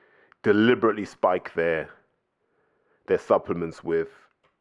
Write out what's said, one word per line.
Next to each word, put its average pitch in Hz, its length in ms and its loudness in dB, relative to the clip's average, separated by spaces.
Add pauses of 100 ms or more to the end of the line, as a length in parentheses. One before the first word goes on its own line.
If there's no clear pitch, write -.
(440)
deliberately 107 600 2
spike - 480 -4
their, 82 360 -4 (1160)
their 92 100 2
supplements 85 680 -4
with 82 240 -4 (520)